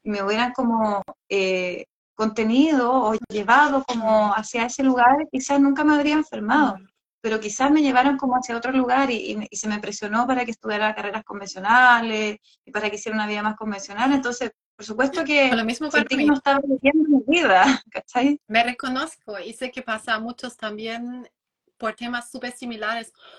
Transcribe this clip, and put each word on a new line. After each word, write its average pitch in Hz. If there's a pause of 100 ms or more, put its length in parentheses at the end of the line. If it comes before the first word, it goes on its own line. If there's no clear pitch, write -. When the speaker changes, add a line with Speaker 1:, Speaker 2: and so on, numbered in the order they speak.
Speaker 1:
y 214
me 202
hubieran 220
como, 220 (260)
eh, 185 (300)
contenido 240
o 226 (160)
llevado 269
como 220
Speaker 2:
Mm. 202
Speaker 1:
hacia 226
ese 240
lugar, 254 (140)
quizás 277
nunca 277
me 302
habría 294
enfermado. 254
Speaker 2:
Mm. - (320)
Speaker 1:
Pero 220
quizás 214
me 302
llevaron 269
como 254
hacia 247
otro 240
lugar 254
y, -
y 208
me, 208
y 214
se 214
me 208
presionó 208
para 254
que 240
estudiara 214
carreras 208
convencionales 214 (260)
y -
para 208
que 208
hiciera 214
una 214
vida 208
más 214
convencional. 214
Entonces, 247 (260)
por 208
supuesto 269
que 277
Speaker 2:
Fue 240
lo 226
mismo 240
para 294
Speaker 1:
sentí -
que 277
Speaker 2:
mí. 294
Speaker 1:
no 294
estaba 277
viviendo 277
mi 269
vida, 247
<laughs> -
¿cachai? 277
Speaker 2:
Me 226
reconozco 254
y 220
sé 247
que 254
pasa 220
a 220
muchos 240
también 226 (480)
por 220
temas 240
súper 247
similares. 226 (260)